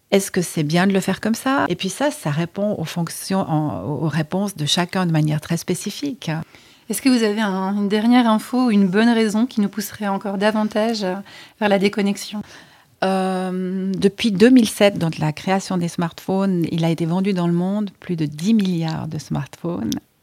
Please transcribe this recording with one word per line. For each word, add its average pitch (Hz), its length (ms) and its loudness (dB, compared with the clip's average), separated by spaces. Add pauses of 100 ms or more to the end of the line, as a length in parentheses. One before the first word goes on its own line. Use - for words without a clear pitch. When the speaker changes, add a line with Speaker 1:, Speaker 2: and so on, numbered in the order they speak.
Speaker 1:
Est-ce 196 220 2
que 185 100 0
c'est 165 220 -2
bien 175 240 2
de 202 40 4
le 190 80 2
faire 185 220 -4
comme 220 140 -2
ça ? » 269 340 0
Et 180 60 0
puis 190 140 -6
ça, 285 200 -2
ça 165 220 -4
répond 180 480 -2
aux 160 40 -4
fonctions, 175 640 -4
en, 147 360 -2
aux 147 240 -2
réponses 180 480 -2
de 147 100 -4
chacun 180 400 0
de 165 60 2
manière 156 280 2
très - 180 -4
spécifique. 202 760 -6 (580)
Speaker 2:
Est-ce 214 140 -4
que 269 60 4
vous 240 140 4
avez 214 180 0
un, 190 340 -2
une 202 140 0
dernière 233 380 4
info, 233 440 2
une 202 160 6
bonne 214 220 4
raison 220 360 2
qui - 160 -2
nous 196 80 0
pousserait 208 380 -6
encore 196 320 -4
davantage 214 640 0 (540)
vers 208 100 2
la 196 80 4
déconnexion ? 202 640 0 (640)
Speaker 1:
Euh, 185 920 -2
depuis 196 360 0
deux 202 180 6
mille 247 180 8
sept, 202 300 2
donc 160 220 -2
la 151 120 0
création 190 460 -2
des 170 120 -2
smartphones, 185 840 -2
il 165 120 0
a 165 60 2
été 165 160 0
vendu 190 280 0
dans 175 140 0
le 170 60 2
monde 190 460 -2
plus 180 160 -6
de 160 100 -2
dix 160 300 0
milliards 165 520 0
de 156 120 -8
smartphones. 170 760 -6 (300)